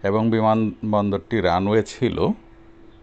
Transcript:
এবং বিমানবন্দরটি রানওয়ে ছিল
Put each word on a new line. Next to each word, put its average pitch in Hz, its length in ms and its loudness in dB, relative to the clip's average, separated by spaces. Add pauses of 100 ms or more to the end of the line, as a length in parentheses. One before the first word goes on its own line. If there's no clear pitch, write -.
এবং 101 260 0
বিমানবন্দরটি 110 1120 0
রানওয়ে 98 460 2
ছিল - 300 -4 (840)